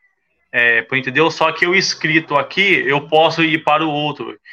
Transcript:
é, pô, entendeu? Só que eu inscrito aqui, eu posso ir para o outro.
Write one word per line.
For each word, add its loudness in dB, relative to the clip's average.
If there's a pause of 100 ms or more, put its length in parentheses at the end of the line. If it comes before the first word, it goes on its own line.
(520)
é, 2
pô, -6
entendeu? 0
Só 0
que -4
eu 0
inscrito -2
aqui, 0
eu -2
posso 2
ir -2
para 2
o -4
outro. -6 (140)